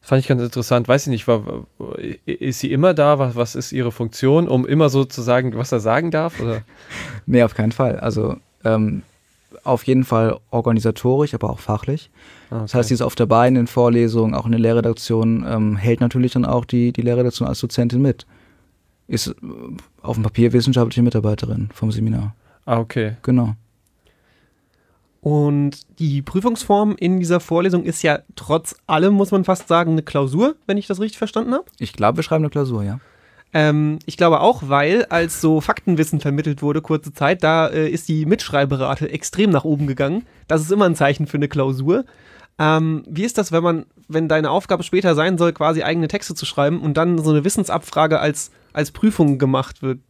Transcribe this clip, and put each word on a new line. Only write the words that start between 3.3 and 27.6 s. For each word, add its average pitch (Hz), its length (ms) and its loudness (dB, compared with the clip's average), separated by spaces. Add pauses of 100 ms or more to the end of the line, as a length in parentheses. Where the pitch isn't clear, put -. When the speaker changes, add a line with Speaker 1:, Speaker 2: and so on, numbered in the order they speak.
Speaker 1:
was 120 200 -2
ist 127 160 -8
ihre 120 200 -2
Funktion, 135 560 0
um 127 180 2
immer 151 240 4
so 135 160 2
zu 131 160 -12
sagen, 123 340 0
was 120 160 -6
er 120 80 0
sagen 127 320 0
darf, 160 280 -2
oder? 113 220 -4 (320)
Speaker 2:
<laughs> - 320 -14
Nee, 120 180 4
auf 110 100 2
keinen 110 180 0
Fall. - 280 -2
Also, 110 380 -2 (260)
ähm, 107 400 0 (600)
auf 127 200 0
jeden 131 220 2
Fall 113 340 0 (100)
organisatorisch, 117 840 0
aber 110 160 -4
auch 117 100 -8
fachlich. 135 500 -6 (400)
Speaker 1:
Ah, 113 120 -8
Speaker 2:
Das 107 120 -8
heißt, - 20 -2
Speaker 1:
okay. 120 120 4
Speaker 2:
sie 117 80 0
ist 113 60 -2
oft - 180 -4
dabei 117 280 4
in 127 80 4
den 120 120 2
Vorlesungen, 117 680 2
auch 107 120 -4
in 113 80 0
der 117 80 2
Lehrredaktion, 113 880 0
ähm, 107 300 0
hält 117 220 2
natürlich 123 340 2
dann 123 120 0
auch 120 200 0
die, 120 280 0
die 120 80 -4
Lehrredaktion 120 460 0
als 131 120 -4
Dozentin 120 420 0
mit. 139 240 0 (840)
Ist, - 200 -4
äh, - 60 -8 (680)
auf 123 140 -6
dem 110 80 -2
Papier 117 300 2
wissenschaftliche 123 500 2
Mitarbeiterin 110 680 -2
vom 110 180 -4
Seminar. 110 420 -2 (320)
Speaker 1:
Ah, 117 140 0
okay. 113 440 -4
Speaker 2:
Genau. 120 320 0 (1700)
Speaker 3:
Und 147 600 0 (180)
die 143 240 0
Prüfungsform 208 720 0
in 185 220 0
dieser 175 200 0
Vorlesung 175 440 0